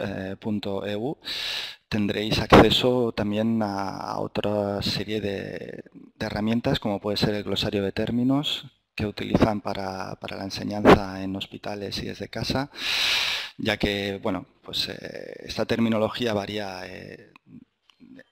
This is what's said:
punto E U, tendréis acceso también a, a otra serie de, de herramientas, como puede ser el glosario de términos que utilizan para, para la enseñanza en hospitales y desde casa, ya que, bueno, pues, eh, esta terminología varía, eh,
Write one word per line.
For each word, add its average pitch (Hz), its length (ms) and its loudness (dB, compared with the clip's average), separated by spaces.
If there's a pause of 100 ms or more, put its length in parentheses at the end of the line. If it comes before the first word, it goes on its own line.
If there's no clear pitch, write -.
(380)
punto 98 480 -4
E 104 80 -4
U, 117 240 -4 (720)
tendréis 104 500 0
acceso 123 720 8
también 107 500 2
a, 98 360 -2
a 104 240 -6
otra 101 600 -2
serie 104 400 -2
de, 98 640 -6 (100)
de - 340 -10
herramientas, 113 520 0
como 101 220 -2
puede 104 160 0
ser 104 180 2
el 104 80 -2
glosario 101 400 0
de 98 80 0
términos 123 760 0 (280)
que 110 120 -2
utilizan 104 560 2
para, 98 580 -6
para 95 160 -8
la 98 80 -8
enseñanza 98 800 4
en 95 100 -4
hospitales 101 640 -8
y - 80 -6
desde 101 220 -8
casa, 131 420 -2 (880)
ya 104 200 0
que, 101 440 0
bueno, 90 240 -2 (160)
pues, - 260 -4
eh, - 520 -10
esta - 260 -2
terminología 113 680 2
varía, 98 520 -4
eh, 95 460 -14 (1000)